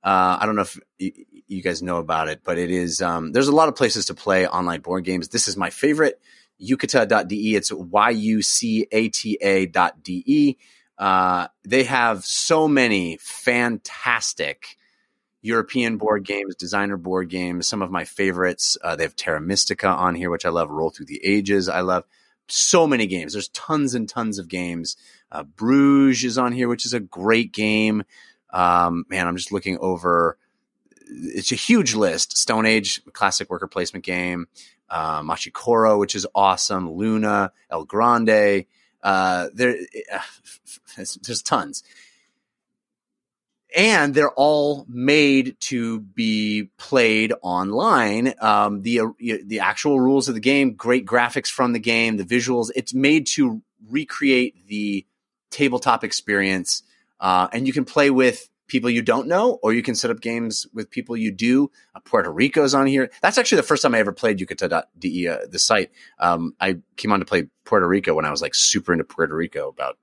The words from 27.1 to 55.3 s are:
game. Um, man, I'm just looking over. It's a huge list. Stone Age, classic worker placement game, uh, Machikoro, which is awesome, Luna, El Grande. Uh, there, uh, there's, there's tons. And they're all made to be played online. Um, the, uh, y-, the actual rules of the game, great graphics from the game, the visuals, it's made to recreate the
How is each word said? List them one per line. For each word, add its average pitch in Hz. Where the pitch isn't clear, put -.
game. 107
Um, 87
man, 90
I'm 87
just 90
looking 95
over. 87
It's 85
a 123
huge 160
list. 90
Stone 110
Age, 110
classic -
worker 90
placement 90
game, 90
uh, 78
Machikoro, 110
which 101
is 95
awesome, 95
Luna, 104
El 80
Grande. 107
Uh, 92
there, 120
uh, 98
there's, -
there's -
tons. -
And 175
they're 147
all 147
made 135
to 117
be 107
played 110
online. 110
Um, 104
the, 117
uh, 113
y-, 113
the 104
actual 131
rules 131
of 127
the 110
game, 135
great 120
graphics 120
from 123
the 117
game, 113
the 98
visuals, 120
it's 127
made 139
to 117
recreate 131
the 104